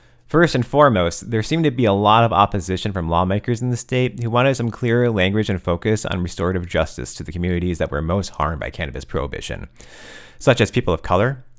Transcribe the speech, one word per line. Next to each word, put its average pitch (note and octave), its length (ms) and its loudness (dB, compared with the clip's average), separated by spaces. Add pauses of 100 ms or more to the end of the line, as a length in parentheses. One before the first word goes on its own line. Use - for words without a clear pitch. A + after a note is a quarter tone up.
(260)
First E3 280 4
and B2 120 0
foremost, A#2 640 2
there A2+ 120 0
seemed D#3+ 220 0
to D3 60 4
be A#2+ 160 0
a G2+ 80 4
lot G#2 280 4
of A#2 120 2
opposition F#2+ 580 0
from F2+ 160 -4
lawmakers F#2+ 540 0
in B2 80 -2
the A#2+ 80 -2
state B2+ 440 -4
who A#2 60 -4
wanted B2 280 2
some A#2+ 140 -2
clearer A#2+ 380 0
language G2+ 400 2
and F#2 140 -2
focus G#2 420 0
on F#2 180 -4
restorative F2 460 -2
justice - 460 -4
to - 100 -12
the D#2 80 -12
communities F2 460 -2
that D#2+ 120 -4
were D2 120 -4
most F2 280 -2
harmed D2+ 300 -4
by G1+ 80 -8
cannabis D2 380 -10
prohibition, - 640 -8 (720)
such - 220 2
as G#2+ 100 4
people A#2 220 -2
of D#2+ 80 -2
color, A#2 460 0 (120)